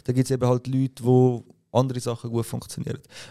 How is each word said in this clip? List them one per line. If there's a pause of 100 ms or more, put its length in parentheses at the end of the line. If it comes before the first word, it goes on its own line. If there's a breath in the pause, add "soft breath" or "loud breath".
Da
gibt's
eben
halt
Leute,
wo (260)
andere
Sachen
gut
funktionieren. (320 loud breath)